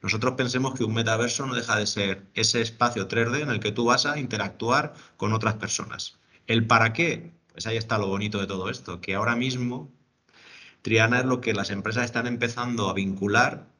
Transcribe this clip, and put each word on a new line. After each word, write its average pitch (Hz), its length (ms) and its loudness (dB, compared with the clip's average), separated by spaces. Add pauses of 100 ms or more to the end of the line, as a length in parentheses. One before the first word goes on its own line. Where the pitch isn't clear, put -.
nosotros 113 340 0
pensemos 127 400 0
que 120 80 0
un 107 100 0
metaverso 113 540 0
no 127 80 -4
deja 117 200 0
de 104 120 0
ser 98 360 -2 (120)
ese 113 260 2
espacio 113 460 0
tres 117 240 0
D 139 100 -2
en 147 80 -4
el 110 100 0
que 104 120 -2
tú 117 140 0
vas 123 200 4
a 147 140 -2
interactuar 117 760 -2 (240)
con 107 160 0
otras 110 220 0
personas. - 640 -8 (260)
¿El 113 220 2
para 113 260 6
qué? 139 380 -2 (200)
Pues - 140 -12
ahí 113 120 -2
está 110 200 -2
lo 101 100 0
bonito 101 320 -2
de 98 60 -2
todo 95 240 -4
esto, 90 320 -10
que 95 140 -4
ahora 113 200 0
mismo, 123 540 -4 (960)
Triana, 113 360 6
es 131 60 0
lo 127 160 2
que 113 120 0
las 98 180 -2
empresas 110 340 -2
están 117 220 -2
empezando 120 600 -2
a 95 40 -2
vincular. 98 760 2 (120)